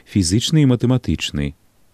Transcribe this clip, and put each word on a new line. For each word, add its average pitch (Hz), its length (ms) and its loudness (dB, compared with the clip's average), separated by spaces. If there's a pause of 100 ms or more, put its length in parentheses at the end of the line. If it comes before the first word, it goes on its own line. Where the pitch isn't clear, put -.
Фізычны 104 560 0
і 135 80 4
матэматычны. 101 880 -2 (360)